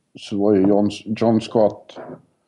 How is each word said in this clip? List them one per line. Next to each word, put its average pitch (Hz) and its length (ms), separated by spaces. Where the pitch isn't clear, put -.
så - 220
var 104 160
ju 95 140
John, 104 220
John 110 360
Scott, - 580